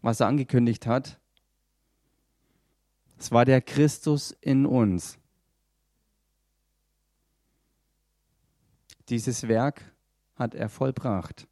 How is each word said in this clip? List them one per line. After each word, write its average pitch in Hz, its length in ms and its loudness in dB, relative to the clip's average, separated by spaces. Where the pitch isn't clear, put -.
was 113 160 0
er 139 80 2
angekündigt 120 600 0
hat, 127 320 -4
es - 140 -14
war 117 140 6
der 131 180 4
Christus 147 800 -2
in 139 260 2
uns. 107 500 0
Dieses 117 380 -6
Werk 113 480 -2
hat 117 220 -8
er 107 120 -6
vollbracht. 123 840 -6